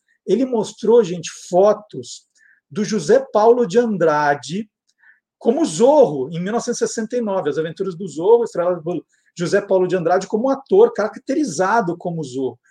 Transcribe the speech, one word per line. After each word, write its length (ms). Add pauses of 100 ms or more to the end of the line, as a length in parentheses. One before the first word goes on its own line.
(260)
ele 200
mostrou, 580
gente, 240 (220)
fotos 760 (420)
do 160
José 480
Paulo 320
de 140
Andrade 920 (680)
como 260
Zorro, 640
em 100
mil 120
novecentos 300
e 60
sessenta 300
e 40
nove, 280
As 80
Aventuras 380
do 120
Zorro, 360
estrelado 400
por 200 (320)
José 240
Paulo 280
de 80
Andrade 320
como 240
ator, 420
caracterizado 1040
como 260
Zorro. 360 (120)